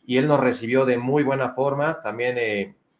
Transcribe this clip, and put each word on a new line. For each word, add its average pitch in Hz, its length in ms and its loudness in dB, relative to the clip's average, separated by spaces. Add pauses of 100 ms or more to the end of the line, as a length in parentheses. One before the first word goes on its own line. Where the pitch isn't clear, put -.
y 123 120 2
él 143 100 2
nos 143 120 4
recibió 123 460 2
de 123 120 2
muy 135 260 0
buena 131 260 -2
forma. 143 500 -2
También, 120 380 -4
eh, 104 360 -2 (260)